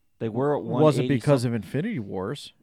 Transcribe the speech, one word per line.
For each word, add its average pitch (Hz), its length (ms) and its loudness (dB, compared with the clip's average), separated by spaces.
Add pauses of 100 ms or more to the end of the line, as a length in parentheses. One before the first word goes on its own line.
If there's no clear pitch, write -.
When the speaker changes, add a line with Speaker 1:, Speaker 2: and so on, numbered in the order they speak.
(200)
Speaker 1:
They 117 100 -4
were 135 260 0
at 92 80 -4
Speaker 2:
Was 135 340 4
it 147 40 2
Speaker 1:
one 127 40 -2
eighty 139 100 2
Speaker 2:
because 135 260 2
Speaker 1:
something. 120 160 -2
Speaker 2:
of 104 80 -6
Infinity 190 340 -6
Wars? 101 640 -8